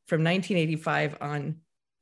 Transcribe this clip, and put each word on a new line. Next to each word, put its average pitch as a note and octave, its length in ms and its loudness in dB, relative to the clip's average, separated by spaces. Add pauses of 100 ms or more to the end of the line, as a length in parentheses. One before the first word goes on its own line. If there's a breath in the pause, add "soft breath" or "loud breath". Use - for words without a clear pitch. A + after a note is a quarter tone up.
from D#3+ 160 2
nineteen F3+ 360 2
eighty-five D3+ 640 0
on, D3 360 -4 (460)